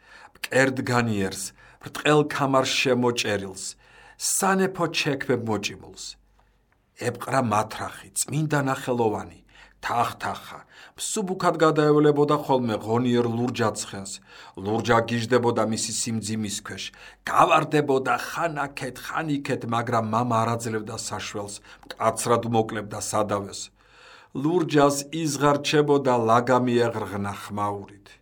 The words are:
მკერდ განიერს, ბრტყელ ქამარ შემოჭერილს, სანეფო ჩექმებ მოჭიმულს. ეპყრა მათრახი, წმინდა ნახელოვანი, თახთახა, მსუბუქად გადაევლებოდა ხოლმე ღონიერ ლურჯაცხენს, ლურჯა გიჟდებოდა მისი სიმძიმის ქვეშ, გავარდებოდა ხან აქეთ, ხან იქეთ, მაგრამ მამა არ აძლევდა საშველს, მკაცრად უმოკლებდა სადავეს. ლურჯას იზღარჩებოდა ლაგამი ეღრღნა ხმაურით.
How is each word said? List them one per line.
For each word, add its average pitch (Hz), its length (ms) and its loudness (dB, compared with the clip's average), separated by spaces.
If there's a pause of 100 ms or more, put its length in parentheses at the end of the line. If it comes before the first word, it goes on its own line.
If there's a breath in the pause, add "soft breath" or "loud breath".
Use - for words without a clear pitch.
(300 loud breath)
მკერდ 127 500 0
განიერს, 113 640 0 (320 loud breath)
ბრტყელ - 480 2
ქამარ 135 420 0
შემოჭერილს, 113 1000 0 (480 loud breath)
სანეფო 190 760 0
ჩექმებ 139 560 -2
მოჭიმულს. 104 640 -6 (920)
ეპყრა 123 460 -2
მათრახი, 107 680 -4
წმინდა 151 500 -2
ნახელოვანი, 117 800 -2 (360 loud breath)
თახთახა, 107 840 -4 (340 loud breath)
მსუბუქად 185 640 -2
გადაევლებოდა 151 800 6
ხოლმე 123 380 0
ღონიერ 117 540 2
ლურჯაცხენს, 110 840 -2 (440 loud breath)
ლურჯა 107 440 2
გიჟდებოდა 117 640 2
მისი 110 300 -2
სიმძიმის 107 680 -4
ქვეშ, - 240 -12 (360 loud breath)
გავარდებოდა 147 960 2
ხან 160 400 -4
აქეთ, 143 420 -8
ხან - 320 -6
იქეთ, 139 340 -2
მაგრამ 117 440 -2
მამა 117 280 0
არ 113 140 2
აძლევდა 110 480 -6
საშველს, 101 580 -8 (260 loud breath)
მკაცრად 113 640 0
უმოკლებდა 110 560 -2
სადავეს. 101 640 -2 (680 loud breath)
ლურჯას 143 680 2 (120)
იზღარჩებოდა 143 1080 2
ლაგამი 120 600 4
ეღრღნა 101 560 -2
ხმაურით. 101 760 -8 (140)